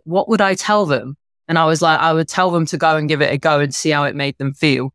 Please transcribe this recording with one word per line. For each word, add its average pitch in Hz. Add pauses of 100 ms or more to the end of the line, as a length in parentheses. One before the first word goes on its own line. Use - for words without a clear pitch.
what 175
would 214
I 196
tell 208
them?" 131 (320)
And 165
I 160
was 160
like, 160
"I 160
would 160
tell 185
them 170
to 170
go 160
and 151
give 147
it 147
a 143
go 147
and 143
see -
how 147
it 139
made 139
them 139
feel." 139